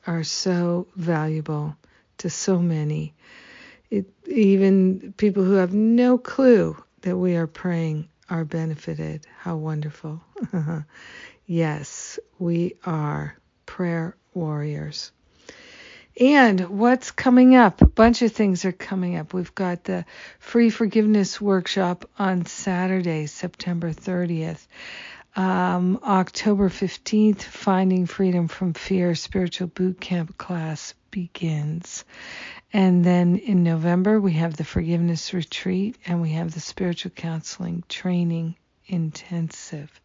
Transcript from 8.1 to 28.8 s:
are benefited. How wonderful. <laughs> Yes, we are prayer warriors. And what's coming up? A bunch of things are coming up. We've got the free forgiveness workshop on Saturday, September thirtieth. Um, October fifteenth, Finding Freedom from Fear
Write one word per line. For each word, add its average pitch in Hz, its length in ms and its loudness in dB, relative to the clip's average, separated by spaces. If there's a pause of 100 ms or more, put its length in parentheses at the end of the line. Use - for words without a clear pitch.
are 165 160 -4
benefited. 156 800 -6 (140)
How 170 160 -6
wonderful. 156 680 -8 (300)
<laughs> 156 320 -4 (640)
Yes, 156 720 -4 (180)
we 170 460 -2
are 147 520 -6 (300)
prayer 170 500 -4 (180)
warriors. 151 760 -6 (1080)
And 247 400 6 (180)
what's 247 320 2
coming 254 460 8
up? 220 260 6
A - 40 10
bunch 226 360 4
of 220 80 4
things 196 340 0
are 185 60 0
coming 180 460 -4
up. 156 180 -8
We've 180 220 -6
got 180 260 -4
the 180 220 -6 (340)
free 233 320 4
forgiveness 214 680 2
workshop 185 760 0
on 185 300 -2
Saturday, 180 800 -2
September 170 640 -6
thirtieth. 170 800 -4 (680)
Um, 180 680 0
October 196 640 0
fifteenth, 214 760 0
Finding 185 640 0
Freedom 180 400 0
from 175 260 -4
Fear 175 440 0